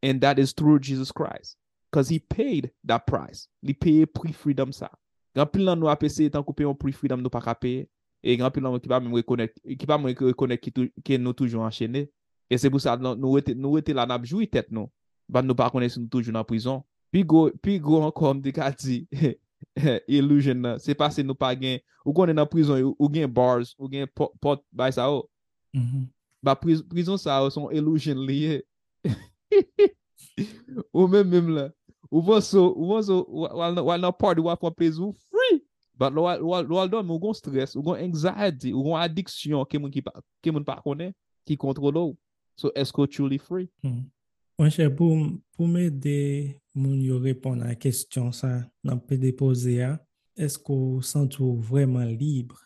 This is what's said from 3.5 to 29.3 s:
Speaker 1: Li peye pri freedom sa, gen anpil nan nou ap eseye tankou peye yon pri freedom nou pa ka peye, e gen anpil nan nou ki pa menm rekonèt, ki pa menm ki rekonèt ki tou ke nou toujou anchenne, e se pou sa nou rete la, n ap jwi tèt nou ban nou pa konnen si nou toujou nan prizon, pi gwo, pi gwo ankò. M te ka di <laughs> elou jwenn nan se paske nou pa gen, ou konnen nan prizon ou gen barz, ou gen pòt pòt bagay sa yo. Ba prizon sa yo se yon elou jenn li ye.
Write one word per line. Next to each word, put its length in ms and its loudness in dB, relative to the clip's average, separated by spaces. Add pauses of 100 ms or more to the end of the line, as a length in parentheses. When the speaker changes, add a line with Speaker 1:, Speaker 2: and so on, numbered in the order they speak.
Speaker 1:
Li 100 -2
peye 320 4
pri 280 -8
freedom 360 -2
sa, 220 -14 (420)
gen 120 2
anpil 200 0
nan 140 2
nou 100 2
ap 160 0
eseye 240 0
tankou 240 -4
peye 140 -2
yon 100 -2
pri 160 -4
freedom 300 -4
nou 100 -4
pa 80 -4
ka 160 -4
peye, 300 -4 (340)
e 140 4
gen 100 0
anpil 160 0
nan 140 -2
nou 80 -6
ki 80 -4
pa 100 4
menm 160 -2
rekonèt, 400 -2
ki 320 -10
pa 80 4
menm 200 -2
ki 140 2
rekonèt 300 -2
ki 140 -10
tou 260 -4
ke 160 0
nou 200 -2
toujou 280 -2
anchenne, 420 -4 (440)
e 80 2
se 120 4
pou 120 2
sa 160 0
nou 380 0
rete 580 0
la, 120 0
n 80 -2
ap 120 -6
jwi 220 -2
tèt 240 -2
nou 180 -8 (400)
ban 160 2
nou 100 2
pa 140 4
konnen 200 0
si 100 -8
nou 100 -8
toujou 240 -2
nan 120 -4
prizon, 340 -2 (320)
pi 140 4
gwo, 220 6 (140)
pi 160 0
gwo 280 4
ankò. 280 0
M 80 -6
te 120 -4
ka 200 -2
di 360 -4
<laughs> 1080 -2
elou 220 6
jwenn 240 0
nan 180 -4
se 140 -2
paske 280 0
nou 120 -6
pa 200 0
gen, 220 -4 (260)
ou 120 -2
konnen 200 4
nan 120 2
prizon 440 2
ou 180 2
gen 200 -2
barz, 480 2
ou 120 -12
gen 200 -6
pòt 320 -6
pòt 280 -2
bagay 260 -2
sa 140 0
yo. 140 -2 (1160)
Ba 160 2
prizon 640 -2
sa 220 0
yo 100 0
se 80 -6
yon 140 -6
elou 260 0
jenn 260 -4
li 180 -2
ye. 120 -2 (2250)